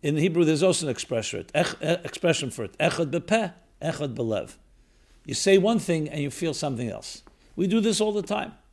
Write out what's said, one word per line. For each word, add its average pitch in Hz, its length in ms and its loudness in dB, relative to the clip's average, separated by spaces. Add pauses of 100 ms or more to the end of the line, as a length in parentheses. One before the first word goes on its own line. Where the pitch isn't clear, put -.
In 151 140 0
Hebrew, 165 280 4
there's 156 180 4
also 175 240 2
an 139 40 -2
expression - 480 -4
for 85 60 -8
it. - 100 -20
Ech-, - 260 0
eh, 165 240 2
expression 151 460 0
for 113 140 -6
it. - 140 -10
Echad 160 320 2
bepeh, 185 440 -2 (260)
echad 151 340 -4
belev. 113 420 -4 (680)
You 135 100 -6
say 196 240 6
one 214 200 4
thing 160 300 0
and 147 120 -6
you 143 100 -2
feel 160 220 -4
something 127 380 -4
else. - 320 -12 (340)
We 185 100 0
do 220 140 2
this 208 200 2
all 214 120 0
the 208 100 -4
time. 208 300 -6 (200)